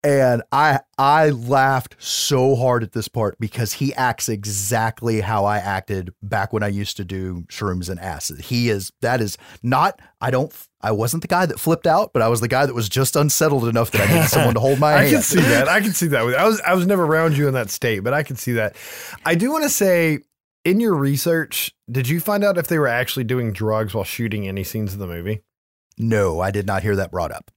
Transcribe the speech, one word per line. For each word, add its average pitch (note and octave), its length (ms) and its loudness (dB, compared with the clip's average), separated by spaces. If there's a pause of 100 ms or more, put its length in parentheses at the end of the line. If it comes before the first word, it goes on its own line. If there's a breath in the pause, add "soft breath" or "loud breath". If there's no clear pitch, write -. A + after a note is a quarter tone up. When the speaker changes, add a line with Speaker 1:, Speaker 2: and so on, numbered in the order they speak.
Speaker 1:
And C3 380 4 (100)
I, C#3 280 4 (180)
I D3+ 340 4
laughed C3 680 0
so C3+ 560 0
hard B2 280 2
at - 100 -10
this A2 140 -4
part A2 320 -4
because A2+ 340 -4
he C#3 220 -2
acts B2 340 -2
exactly A2 920 -2
how G2+ 240 0
I G#2 120 2
acted F#2+ 560 -4 (100)
back G2+ 300 -4
when G#2+ 100 -2
I G#2 60 -2
used G2+ 280 -6
to G2 80 -8
do F#2 440 -8
shrooms F2+ 400 -6
and F2+ 100 -8
acid. E2 420 -10
He A#2+ 280 -4
is, G2 220 -4 (100)
that B2 200 0
is G#2 160 -4 (240 loud breath)
not, C3+ 380 0 (220 soft breath)
I B2 100 -2
don't, C3 220 -2 (280)
I A2 100 -2
wasn't A2+ 320 -2
the - 40 -12
guy F3+ 200 2
that - 120 -6
flipped E3 280 0
out, F#3 260 2
but A#2+ 80 2
I A2 80 4
was A#2 120 2
the A#2+ 60 -2
guy C3+ 200 2
that B2 80 -6
was A2 140 -2
just - 260 0
unsettled C#3+ 520 2
enough A#2 240 0
that G2+ 180 0
I D#3+ 40 4
needed E3 160 4
someone C3+ 240 4
to G#2+ 60 2
hold C3+ 200 4
my D3+ 140 4
Speaker 2:
<laughs> - 20 4
I C#3+ 80 8
Speaker 1:
hand. C#3+ 120 6
Speaker 2:
can - 80 2
see F3+ 180 2
that. A#2+ 260 4
I F#3+ 140 4
can G3+ 120 0
see E3+ 140 -2
that. C3 140 2
I B2+ 240 2
was, A3 160 2
I F3 140 0
was F3+ 120 2
never F#3+ 160 2
around D#3+ 320 2
you C#3+ 120 2
in C3 80 0
that A2+ 140 -2
state, A2 300 -2
but A#2+ 140 -2
I D3+ 100 0
can B2+ 120 -8
see A#2+ 180 -4
that. G#2+ 220 -2 (500 loud breath)
I E3 100 2
do A#3 160 0
wanna D4+ 180 0
say, E3+ 500 2 (440)
in F#3+ 160 2
your A3+ 160 2
research, C#3+ 800 -2 (180)
did B2+ 160 -2
you E3 120 0
find G3+ 240 0
out G3 140 2
if E3 100 -4
they E3+ 100 0
were C#3+ 100 2
actually B2 360 -2
doing A#2 280 -2
drugs G#2+ 420 -2
while G#2 100 -2
shooting G#2 440 -6
any F#2+ 160 -6
scenes G#2 300 -6
of G2+ 60 -10
the F#2+ 80 -8
movie? F2 340 -6 (560)
Speaker 1:
No, G2+ 420 0
I F#2+ 120 -2
did G2 160 -4
not F#2+ 160 -2
hear G#2 140 0
that F#2 140 -4
brought E2+ 200 -4
up. - 260 -14